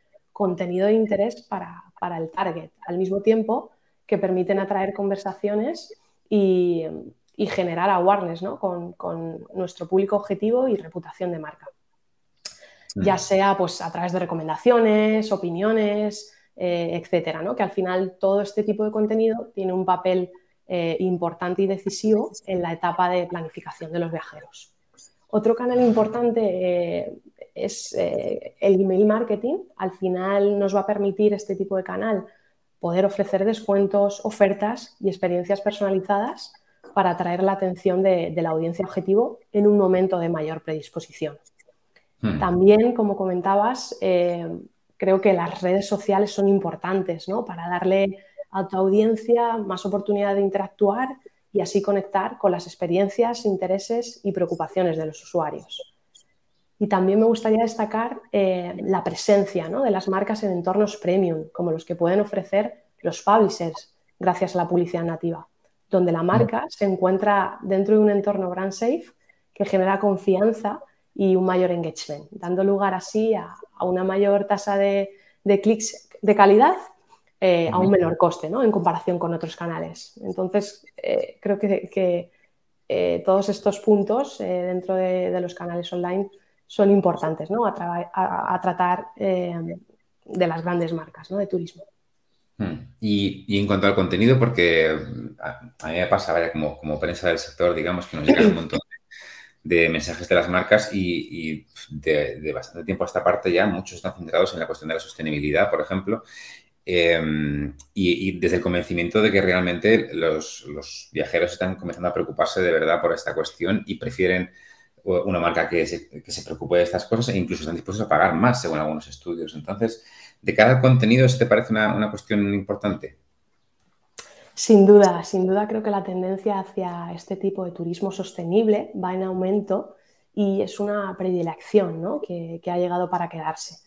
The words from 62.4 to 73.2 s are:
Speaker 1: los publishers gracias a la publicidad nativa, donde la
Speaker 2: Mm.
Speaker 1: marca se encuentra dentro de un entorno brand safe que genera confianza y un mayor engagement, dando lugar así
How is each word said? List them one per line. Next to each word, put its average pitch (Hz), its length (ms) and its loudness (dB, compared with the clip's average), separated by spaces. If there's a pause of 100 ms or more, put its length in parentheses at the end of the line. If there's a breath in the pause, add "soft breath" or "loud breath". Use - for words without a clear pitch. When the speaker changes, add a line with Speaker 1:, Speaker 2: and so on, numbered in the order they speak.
Speaker 1:
los - 220 -6
publishers 196 720 0 (240)
gracias 180 360 0
a 180 40 0
la 170 100 0
publicidad 175 360 0
nativa, 165 420 -6 (420)
donde 180 220 4
la 165 120 0
Speaker 2:
Mm. 175 40 2
Speaker 1:
marca 214 420 2
se - 160 -4
encuentra 190 800 2
dentro 196 320 2
de 214 80 6
un 208 80 6
entorno 196 400 0
brand 190 220 -6
safe 247 320 -2 (480)
que 202 120 -2
genera 190 360 2
confianza 202 840 0 (320 soft breath)
y 190 220 2
un 185 80 2
mayor 185 260 2
engagement, 156 640 -6
dando 180 320 -2
lugar 196 300 2
así 214 400 0